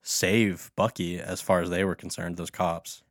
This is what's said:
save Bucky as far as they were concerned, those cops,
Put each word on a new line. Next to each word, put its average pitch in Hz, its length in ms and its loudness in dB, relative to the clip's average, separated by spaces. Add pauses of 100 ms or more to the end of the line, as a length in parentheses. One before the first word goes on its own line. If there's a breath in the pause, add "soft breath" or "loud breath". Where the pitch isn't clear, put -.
save 98 760 2
Bucky 90 440 0
as 92 200 -8
far 90 220 4
as 87 80 0
they 90 140 2
were 92 120 2
concerned, 87 420 -6
those 85 120 -6
cops, - 600 -4